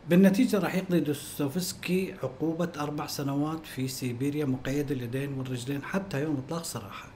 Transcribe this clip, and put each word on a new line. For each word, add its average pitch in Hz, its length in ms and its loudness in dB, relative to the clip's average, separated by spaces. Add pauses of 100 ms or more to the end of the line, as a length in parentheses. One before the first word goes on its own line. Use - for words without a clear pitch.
بالنتيجة 196 500 8
راح 170 160 0
يقضي 180 240 4
دوستويفسكي 160 1120 -2 (100)
عقوبة 165 540 -2
أربع 147 300 -4
سنوات 147 580 -2
في 131 220 -4
سيبيريا 135 580 -2
مقيد 135 460 0
اليدين 135 420 -4
والرجلين 127 500 -4
حتى 190 400 -2
يوم 143 220 0
إطلاق 165 180 -6
سراحه. - 520 -10